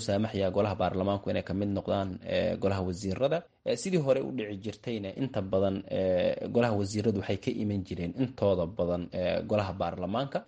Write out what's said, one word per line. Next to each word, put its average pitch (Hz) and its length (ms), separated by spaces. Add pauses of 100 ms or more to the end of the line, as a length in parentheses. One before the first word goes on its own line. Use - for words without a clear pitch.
saamaxayaa 101 440
golaha 101 240
baarlamaanku 95 540
inay 95 140
ka 92 100
mid 101 160
noqdaan, 95 540
eh, 90 340
golaha 98 300
wasiirada. 101 560 (220)
Eh, - 120
sidii 185 220
hore 135 220
u 139 100
dhici 104 320
jirtayna 107 540
inta 131 240
badan, 95 480
eh, 92 580
golaha 117 240
wasiiradu 104 480
waxay 98 180
ka - 140
iman 101 320
jireen 87 320
intooda 101 500
badan, 87 460
eh, 87 320
golaha 98 300
baarlamaanka. 95 760